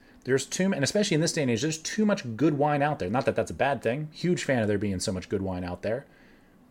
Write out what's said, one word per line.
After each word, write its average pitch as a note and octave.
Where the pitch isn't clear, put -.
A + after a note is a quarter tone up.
There's C3
too -
m-, G3
and C#3
especially G3+
in D3+
this E3
day D#3+
and C3
age, A2+
there's D#3
too -
much D#3+
good C#3+
wine D3
out D3
there. F#2
Not B2+
that G#2
that's A2+
a F#2
bad B2+
thing. D3
Huge F3
fan B2+
of G#2+
there G#2
being G2
so G2
much F#2
good G2
wine F#2
out F2+
there. A#2